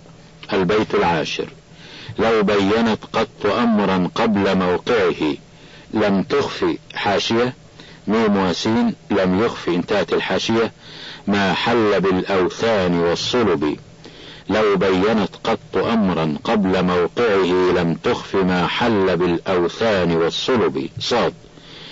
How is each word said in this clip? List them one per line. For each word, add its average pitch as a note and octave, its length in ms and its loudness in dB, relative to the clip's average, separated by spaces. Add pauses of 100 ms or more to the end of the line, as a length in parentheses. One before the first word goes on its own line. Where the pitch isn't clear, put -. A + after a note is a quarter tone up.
(520)
البيت F#3+ 420 0
العاشر. - 520 0 (720)
لو A2+ 240 2
بينت G#2 560 2 (140)
قط - 340 -4
أمرا G2+ 680 2
قبل G2+ 440 2
موقعه F2 760 0 (580)
لم G2+ 280 2
تخفي، - 560 -2 (160)
حاشية - 600 0 (520)
ميم G#2+ 300 2
وسين A2 580 0 (160)
لم F#2+ 340 2
يخفي، G2+ 300 -2
انتهت F2+ 380 -2
الحاشية، A2 600 0 (540)
ما G2 260 0
حل G#2 480 2
بالأوثان F#2 1000 0
والصلب. E2+ 760 0 (720)
لو G#3 260 2
بينت F#3 540 2 (140)
قط - 320 -4
أمرا F2 680 0
قبل F#2+ 400 2
موقعه F2+ 880 2
لم E2+ 220 0
تخف - 400 -4
ما F#2 320 0
حل F#2+ 500 0
بالأوثان F2 1000 0
والصلب. E2 720 0 (120)
صاد. A2 340 0 (580)